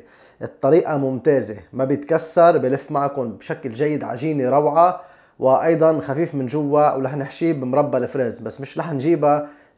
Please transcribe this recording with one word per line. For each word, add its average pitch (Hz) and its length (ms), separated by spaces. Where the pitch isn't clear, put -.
الطريقة 147 540
ممتازة، 131 600
ما 131 120
بيتكسر، 165 720
بلف 131 320
معكم 139 420
بشكل 123 400
جيد، 147 320
عجينة 127 460
روعة، 151 500
وأيضًا 156 600
خفيف 147 340
من 135 120
جوا، 147 480
ورح 135 200
نحشيه 147 380
بمربى 139 440
الفريز، 123 420
بس 110 220
مش 139 180
رح 160 140
نجيبها 147 560